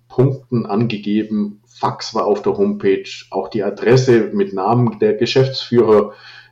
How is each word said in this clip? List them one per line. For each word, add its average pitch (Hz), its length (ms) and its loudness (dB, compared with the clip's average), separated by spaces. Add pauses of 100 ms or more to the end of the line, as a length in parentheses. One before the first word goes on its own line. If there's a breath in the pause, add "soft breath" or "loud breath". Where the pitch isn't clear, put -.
Punkten 127 580 0
angegeben. 104 1000 -2
Fax - 480 -6
war 101 120 -2
auf 104 160 0
der 98 140 -2
Homepage. 101 520 0 (220)
Auch 95 180 -6
die 104 140 -4
Adresse 113 680 2
mit 101 200 -2
Namen 110 460 0
der 107 160 2
Geschäftsführer, 117 1000 2 (400 loud breath)